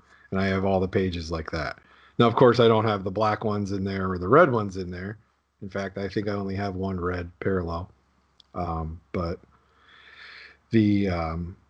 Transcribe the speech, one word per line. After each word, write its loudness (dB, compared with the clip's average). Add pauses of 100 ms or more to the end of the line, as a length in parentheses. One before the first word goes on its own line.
(320)
And -2
I 0
have 0
all 2
the 0
pages -2
like -6
that. -6 (400)
Now, 6
of 0
course, 8
I 8
don't 4
have -2
the -4
black 0
ones -2
in -4
there -2
or -4
the -4
red 6
ones -2
in -8
there. -10 (440)
In -12
fact, -8
I -4
think -4
I -2
only -4
have -4
one -4
red -4
parallel. -4 (640)
Um, -6 (100)
but -4 (1300)
the, 4
um, -4 (140)